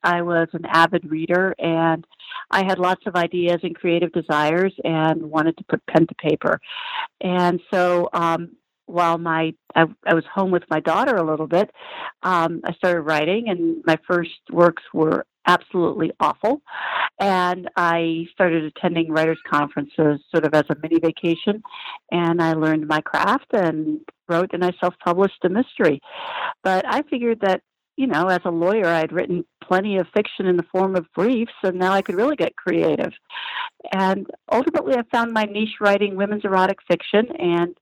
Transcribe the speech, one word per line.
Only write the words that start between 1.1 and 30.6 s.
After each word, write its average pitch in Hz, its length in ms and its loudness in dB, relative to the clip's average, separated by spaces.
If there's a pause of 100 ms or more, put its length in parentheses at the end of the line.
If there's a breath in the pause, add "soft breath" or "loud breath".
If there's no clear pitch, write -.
and 165 480 0 (460 loud breath)
I 190 140 0
had 185 140 0
lots 180 260 -2
of 180 100 -6
ideas 175 480 0
and 170 120 -6
creative 170 360 0
desires 165 640 0 (100)
and 160 480 0
wanted 160 260 0
to - 120 -16
put - 160 -2
pen 165 220 4
to - 80 -14
paper. - 440 0 (640 loud breath)
And 180 400 0 (100)
so, 180 400 2
um, 170 460 -2 (300)
while 170 320 2
my, 160 340 0 (220)
I, 165 100 6 (200)
I 175 100 4
was 160 180 0
home 190 180 0
with 175 180 0
my 156 120 0
daughter 214 340 0
a 175 80 0
little 156 240 -2
bit, 185 220 2 (540 loud breath)
um, 170 420 0
I - 80 -6
started 175 280 0
writing, 160 460 0
and 165 380 -2
my 160 200 2
first 175 260 -2 (200)
works 170 320 4 (100)
were 165 320 0 (220)
absolutely 175 720 0
awful. 214 420 0 (580 loud breath)
And 185 560 0
I 170 560 0
started 165 320 2
attending 165 480 -2
writers' 160 280 0 (100)
conferences 147 720 0 (100)
sort 160 140 2
of 147 80 0
as 151 160 4
a 151 120 0
mini 160 180 0
vacation, 170 640 -2 (500 loud breath)
and 170 300 2
I 165 120 2
learned 156 340 0
my 156 140 0
craft 196 520 -2
and 156 460 0 (280)
wrote, 175 260 0
and 180 100 -2
I 180 160 2
self-published 180 640 0
a 180 60 2
mystery. 180 520 0 (600 loud breath)
But 190 240 0
I 277 160 -2
figured 240 380 -2
that, 196 200 0 (340)
you 269 120 0
know, 175 200 0
as 180 180 2
a 180 60 -2
lawyer, 180 360 2
I'd 165 240 0
written 175 320 -2 (180)
plenty 196 360 0
of 175 180 0
fiction 208 300 -2
in 180 100 4
the 175 160 0